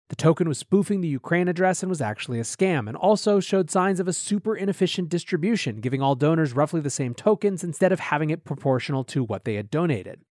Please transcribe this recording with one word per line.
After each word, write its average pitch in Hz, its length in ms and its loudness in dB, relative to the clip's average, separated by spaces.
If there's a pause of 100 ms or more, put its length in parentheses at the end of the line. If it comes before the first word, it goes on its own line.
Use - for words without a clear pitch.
(100)
The - 60 -8
token 165 300 4
was 151 120 -2
spoofing 196 420 2
the 170 80 -2
Ukraine 170 400 0
address 180 340 0
and 185 80 -2
was 170 100 -2
actually 117 380 -4
a 117 60 -2
scam, 160 420 0
and 117 100 -6
also 202 440 2
showed 185 280 0
signs 190 300 2
of 185 80 -2
a 185 60 0
super 208 420 -2
inefficient 185 540 0
distribution, 165 720 -2
giving 127 200 -2
all 139 140 2
donors 151 380 2
roughly 151 280 0
the 143 80 -4
same 123 260 -4
tokens 202 500 0
instead 180 260 2
of 185 80 2
having 151 320 -2
it 165 140 -4
proportional 135 600 0
to 135 200 -2
what 107 200 -6
they 110 100 -2
had 107 160 -6
donated. 147 500 -2 (140)